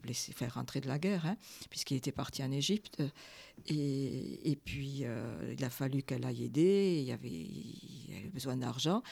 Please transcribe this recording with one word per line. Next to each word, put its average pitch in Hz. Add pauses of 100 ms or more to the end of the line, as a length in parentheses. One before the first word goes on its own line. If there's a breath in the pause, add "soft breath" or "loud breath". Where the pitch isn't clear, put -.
blessé, -
enfin, 123
rentré 127
de 135
la 135
guerre, 175
hein, 202 (320 loud breath)
puisqu'il -
était 131
parti -
en 131
Égypte. 151 (640 loud breath)
Et, 139
et 139
puis, 139
euh, 117
il 135
a 123
fallu 135
qu'elle 123
aille 120
aider, 180
il 135
y 127
avait, 120
il -
avait 101
besoin 127
d'argent. 127